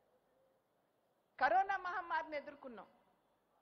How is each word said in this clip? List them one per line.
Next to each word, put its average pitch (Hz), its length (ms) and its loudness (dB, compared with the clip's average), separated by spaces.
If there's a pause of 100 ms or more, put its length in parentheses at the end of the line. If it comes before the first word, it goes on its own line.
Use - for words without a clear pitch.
(1400)
కరోనా 381 380 4
మహమ్మారిని 349 600 -4
ఎదుర్కొన్నాం. 269 500 -10 (760)